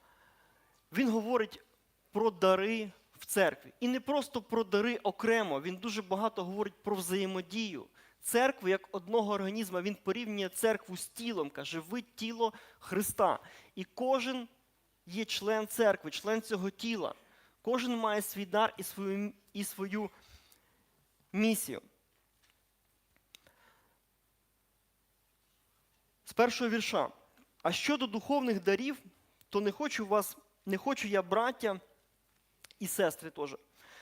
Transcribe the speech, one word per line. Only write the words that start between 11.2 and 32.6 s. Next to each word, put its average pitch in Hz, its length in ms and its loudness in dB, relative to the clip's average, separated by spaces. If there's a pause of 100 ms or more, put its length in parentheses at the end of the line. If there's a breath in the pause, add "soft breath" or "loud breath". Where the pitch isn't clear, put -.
каже: 143 300 -6
«Ви 185 220 -6
тіло 226 520 -2 (260 loud breath)
Христа». 185 600 2 (360 loud breath)
І 185 80 -8
кожен 254 640 -2 (580)
є 202 200 -4
член 214 420 0
церкви, 202 440 4
член 220 300 0
цього 196 280 -2
тіла. 214 460 -4 (460 soft breath)
Кожен 247 360 0
має 214 240 2
свій 202 240 -6
дар 208 320 4
і 175 60 -8
свою, 196 500 -4 (200)
і 202 100 -4
свою 196 460 -4 (1200 soft breath)
місію. 208 480 0 (4000 soft breath)
З - 80 -16
першого 240 360 4
вірша. 208 420 0 (520)
«А 165 80 2
щодо 262 360 0
духовних 226 560 0
дарів, 226 340 0 (520)
то 202 120 0
не 208 100 0
хочу 247 340 -4
вас, 196 320 2 (280)
не 196 120 0
хочу 262 300 -2
я, 196 140 2
браття 208 580 0 (1000)